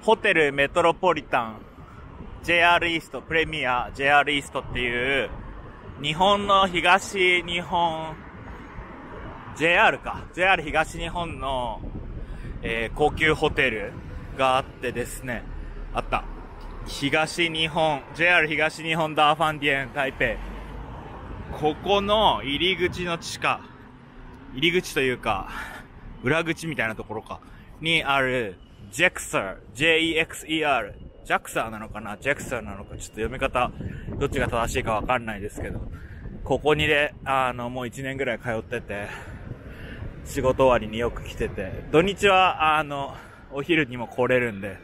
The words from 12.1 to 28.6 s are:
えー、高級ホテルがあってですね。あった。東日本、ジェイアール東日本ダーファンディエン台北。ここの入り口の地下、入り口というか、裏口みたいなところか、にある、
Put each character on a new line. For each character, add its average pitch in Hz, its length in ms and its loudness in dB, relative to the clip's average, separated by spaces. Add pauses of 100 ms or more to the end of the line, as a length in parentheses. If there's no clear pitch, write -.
え 113 280 -2
ー、 - 60 -8
高 147 160 4
級 156 220 4
ホ 151 160 2
テ 135 200 2
ル 107 220 -6 (460)
が 131 180 6
あ 131 60 4
っ - 20 -4
て - 280 -8
で 120 120 -4
す - 200 -10
ね。 117 180 -6 (500)
あ 117 80 -2
っ 131 40 -6
た。 - 200 -2 (600)
東 156 640 0
日 160 180 0
本、 156 320 2 (140)
ジ 151 80 0
ェ 170 60 6
イ - 20 -
ア 175 80 8
ー 160 40 6
ル 151 60 2
東 156 340 0
日 160 120 0
本 156 200 0
ダ 151 200 8
ー - 20 -2
フ 160 60 2
ァ 156 100 4
ン 151 60 -4
デ 139 80 0
ィ 147 120 4
エ 139 60 -2
ン 120 80 -12
台 135 220 -2
北。 117 220 0 (1120)
こ 151 320 0
こ 202 200 4
の 196 400 4
入 147 340 0
り - 0 -
口 175 300 -2
の 170 100 -2
地 - 240 -10
下、 135 220 0 (880)
入 147 180 2
り 175 120 2
口 - 100 -8
と 151 80 0
い 131 120 4
う 120 60 -2
か、 104 300 -2 (760)
裏 160 220 2
口 165 220 -4
み 156 100 -6
た 123 80 0
い 110 40 0
な 110 60 -4
と 110 100 -10
こ 107 100 -10
ろ 110 80 -6
か、 - 180 -12 (400)
に 160 240 2
あ 139 160 4
る、 127 380 0 (320)